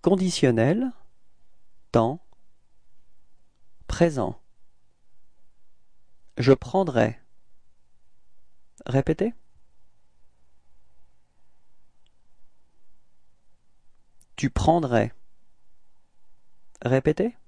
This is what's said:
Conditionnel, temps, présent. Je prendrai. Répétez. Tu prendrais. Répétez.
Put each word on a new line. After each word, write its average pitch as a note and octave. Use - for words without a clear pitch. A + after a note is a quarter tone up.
Conditionnel, F3+
temps, A#2+
présent. D3
Je C3
prendrai. B2+
Répétez. D#3+
Tu C#3
prendrais. B2
Répétez. D3+